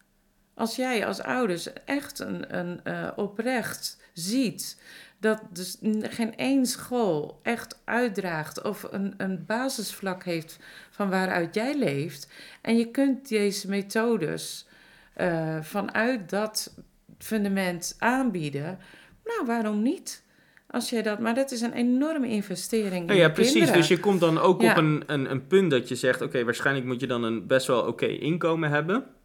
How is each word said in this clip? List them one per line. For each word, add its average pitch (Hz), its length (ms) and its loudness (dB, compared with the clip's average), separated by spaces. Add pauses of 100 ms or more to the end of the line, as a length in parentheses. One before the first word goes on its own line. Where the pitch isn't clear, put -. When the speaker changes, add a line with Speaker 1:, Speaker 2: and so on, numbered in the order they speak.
(560)
Speaker 1:
Als 226 200 -4
jij 254 300 0
als 196 160 -4
ouders 220 520 -2 (120)
echt - 340 -4
een, 98 380 -6
een, 175 260 -6
eh, 170 320 -6
oprecht 220 840 -4 (120)
ziet 208 680 -4 (380)
dat 220 220 0 (120)
dus 180 320 -10
n-, 214 240 0
geen - 280 -6
één 262 280 2
school 202 760 -2
echt - 420 -6
uitdraagt 185 760 -4
of - 300 -6
een, 196 260 -4
een 190 280 -4
basisvlak 214 800 -4
heeft 165 360 -6 (320)
van 202 180 -2
waaruit 180 460 0
jij 262 220 0
leeft, 156 540 -2 (300)
en 233 160 2
je 233 140 2
kunt 277 380 2
deze 202 400 0
methodes, 196 1000 -2 (460)
eh, 160 480 -2
vanuit 202 680 -2
dat 214 440 -4 (440)
fundament 196 840 -2
aanbieden, 185 800 -2 (460)
nou, 440 200 -4
waarom 214 360 0
niet? - 400 -2 (460)
Als 233 220 -4
jij 226 120 -2
dat, 214 180 -2
maar 233 160 0
dat 269 160 0
is 233 100 -4
een 233 120 -2
enorme 254 540 2
investering 196 800 -2
Speaker 2:
Ja, 202 60 2
Speaker 1:
in 190 60 8
Speaker 2:
ja, 165 80 10
Speaker 1:
de 156 60 4
Speaker 2:
precies. 226 200 4
Speaker 1:
kinderen. 320 240 6
Speaker 2:
Dus 160 100 6
je 180 120 6
komt 196 200 4
dan 160 200 4
ook 180 220 6
Speaker 1:
Ja. 226 100 6
Speaker 2:
op 185 60 6
een, 156 300 4
een, 139 240 0
een 135 160 -4
punt 185 240 6
dat 123 160 4
je 127 80 -4
zegt, 127 260 2
oké, 120 220 -2
waarschijnlijk 127 420 0
moet 127 140 -2
je 135 80 -4
dan 120 160 0
een 113 240 -2
best 127 200 4
wel 120 140 4
oké 117 240 0
inkomen 160 640 0
hebben. 165 360 0 (200)